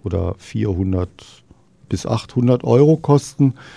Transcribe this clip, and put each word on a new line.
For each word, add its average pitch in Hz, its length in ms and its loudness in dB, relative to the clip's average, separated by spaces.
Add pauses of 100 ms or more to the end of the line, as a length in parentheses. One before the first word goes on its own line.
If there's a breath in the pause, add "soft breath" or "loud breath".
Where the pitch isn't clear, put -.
oder 90 320 -4
vierhundert 95 880 -6 (640)
bis - 160 -6
achthundert 120 600 -2
Euro 143 340 4
kosten. 139 560 0 (220 loud breath)